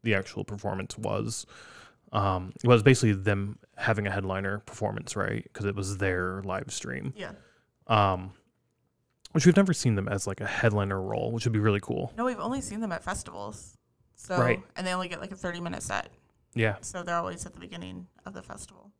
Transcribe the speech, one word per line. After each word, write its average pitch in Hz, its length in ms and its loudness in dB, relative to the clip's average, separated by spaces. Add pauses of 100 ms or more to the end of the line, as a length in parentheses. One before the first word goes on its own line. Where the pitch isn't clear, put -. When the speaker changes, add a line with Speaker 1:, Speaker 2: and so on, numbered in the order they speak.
Speaker 1:
the 110 120 4
actual 98 300 -2
performance 101 540 -6
was. 110 480 -2 (640)
Um, 92 400 0 (100)
it 120 60 4
was 117 140 10
basically 107 300 8
them 98 460 0 (180)
having 107 300 0
a 98 40 0
headliner 98 500 -2
performance, - 560 -6
right? 104 360 -2
'Cause 104 140 -4
it 101 80 0
was 98 240 -4
their 92 460 0
live 92 280 -6
stream. 65 440 -6
Speaker 2:
Yeah. 196 160 -10 (540)
Speaker 1:
Um, 95 460 2 (1000)
which 156 120 4
we've 175 120 10
never 190 180 6
seen 113 200 2
them 98 140 0
as, 98 180 -2
like, 98 140 -6
a 104 60 -4
headliner 98 540 2
role, 110 320 -2
which 117 120 -4
would 117 80 2
be 110 60 4
really 104 220 4
cool. - 360 -4
Speaker 2:
No, 233 80 -2
we've 247 160 -2
only 262 220 -4
seen 220 180 -8
them 208 120 -4
at - 120 -6
festivals. 202 720 -10 (380)
So, - 240 -4
Speaker 1:
Right. 123 240 -2 (120)
Speaker 2:
and 185 120 -6
they 185 80 -2
only 185 140 -4
get, 180 120 -10
like, 196 120 -12
a 190 40 -14
thirty-minute 175 460 -8
set. - 280 -6 (440)
Speaker 1:
Yeah. 110 260 0
Speaker 2:
So - 220 -10
they're 170 160 -2
always 175 260 -6
at 180 80 -14
the - 80 -20
beginning 180 480 -14 (160)
of 190 80 -14
the 202 100 -14
festival. 202 580 -18